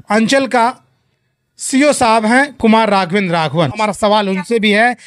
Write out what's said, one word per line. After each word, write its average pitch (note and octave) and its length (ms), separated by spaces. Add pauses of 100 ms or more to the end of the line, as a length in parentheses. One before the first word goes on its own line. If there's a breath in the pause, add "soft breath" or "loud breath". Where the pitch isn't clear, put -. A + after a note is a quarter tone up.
अंचल A3+ 380
का A#3 280 (840)
सीओ C#4 360
साहब A3+ 320
हैं C4 280
कुमार A3 360
राघवेंद्र F#3+ 440
राघवन। D#3+ 340
हमारा G#3+ 260
सवाल G#3 360
उनसे F#3+ 300
भी G#3 120
है A3+ 360